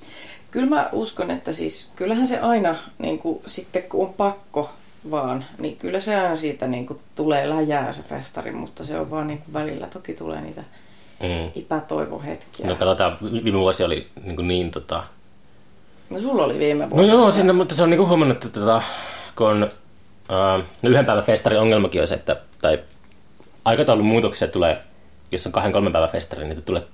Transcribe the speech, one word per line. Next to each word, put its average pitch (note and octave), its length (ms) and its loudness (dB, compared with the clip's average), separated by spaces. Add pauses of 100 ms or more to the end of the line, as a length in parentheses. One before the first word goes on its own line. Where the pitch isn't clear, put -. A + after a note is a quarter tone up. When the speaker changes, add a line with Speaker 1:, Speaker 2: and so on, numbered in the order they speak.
(500)
Speaker 1:
Kyllä B3+ 160 0
mä D4 260 2
uskon, - 380 -4
että C4 220 -6
siis, D#3+ 440 -6
kyllähän A3+ 300 0
se B3 120 -2
aina, G#3 360 2 (240)
niinku, D#3+ 480 -6
sitten - 360 -6
kun - 240 -2
on F#3+ 80 -14
pakko G3 560 -4 (400)
vaan, C3 340 -4 (140)
niin - 180 -8
kyllä F#3 240 -6
se G#3 160 -2
aina F3+ 200 0
siitä, D3 300 -4
niinku, B2+ 340 -6 (140)
tulee D3 360 0
läjää D3 420 -2
se D3 100 -14
festari, - 500 -10
mutta - 320 -12
se D#3 140 -8
on D#3 120 -6
vaan, D3+ 160 -6
niinku, D3+ 260 -10
välillä D3+ 340 -6
toki F3 280 -14
tulee D#3+ 260 -10
niitä D#3 220 -14 (600)
Speaker 2:
Mm. E2 280 -4 (120)
Speaker 1:
epätoivohetkiä. D#3 1040 -8
Speaker 2:
No F2+ 80 -2
katsotaan, F#2 440 2 (140)
vi-, A2+ 120 -4
viime G2+ 140 2
vuosi F#2 260 2
oli D#2+ 220 -2 (180)
niinku F2 180 -8
niin F2+ 280 0
tota D#2+ 320 -6 (1080)
Speaker 1:
No F#3 100 -8
sulla A#3 240 0
oli - 140 -2
viime D3 260 0
Speaker 2:
No C3 60 -6
Speaker 1:
vuonna. G3 220 6
Speaker 2:
joo, A#3 180 8
siinä, F#3 220 6
mutta F3+ 220 2
se D3+ 80 2
on E3 80 6
niinku F3 160 6
huomannut, D#3 380 4
että A2 160 -6
tota, A2+ 220 4 (540)
kun A2+ 100 2
on, G#2+ 220 4 (600)
ää, F#2+ 300 4 (240)
no A#2+ 80 4
yhden C3 160 6
päivän G#2 180 2
festarin A2 360 2
ongelmakin G#2+ 400 4
on D#2 80 2
se, E2 60 -2
että, - 220 -2 (260)
tai D#2 160 4 (840)
aikataulun A2+ 420 4
muutoksia G#2+ 420 2
tulee, E2+ 300 2 (540)
jos F2+ 140 -6
on F2+ 60 -6
kahden, G2 200 0
kolmen G2 200 2
päivän D#2+ 180 2
festari, E2 320 -8
niin D2+ 60 -6
niitä D#2 180 -8
tulee F2+ 160 -2 (120)